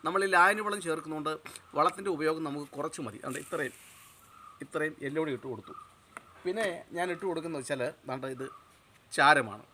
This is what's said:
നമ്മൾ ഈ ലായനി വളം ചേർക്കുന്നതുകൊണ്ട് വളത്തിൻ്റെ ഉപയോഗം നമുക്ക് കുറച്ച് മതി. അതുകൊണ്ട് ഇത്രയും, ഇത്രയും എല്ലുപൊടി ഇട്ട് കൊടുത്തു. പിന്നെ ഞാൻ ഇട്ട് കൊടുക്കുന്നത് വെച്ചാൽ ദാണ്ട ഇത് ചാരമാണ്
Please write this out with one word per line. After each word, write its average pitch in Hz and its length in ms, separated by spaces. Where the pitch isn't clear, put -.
നമ്മൾ 185 200
ഈ 196 100
ലായനി 202 320
വളം 208 180
ചേർക്കുന്നതുകൊണ്ട് 156 460
വളത്തിൻ്റെ 185 380
ഉപയോഗം 156 320
നമുക്ക് 147 200
കുറച്ച് 156 280
മതി. 104 180
അതുകൊണ്ട് 135 220
ഇത്രയും, 151 300
ഇത്രയും 151 300
എല്ലുപൊടി 151 300
ഇട്ട് 135 140
കൊടുത്തു. - 240
പിന്നെ 202 220
ഞാൻ 175 180
ഇട്ട് 165 160
കൊടുക്കുന്നത് 165 320
വെച്ചാൽ 131 200
ദാണ്ട 131 160
ഇത് 131 120
ചാരമാണ് 135 580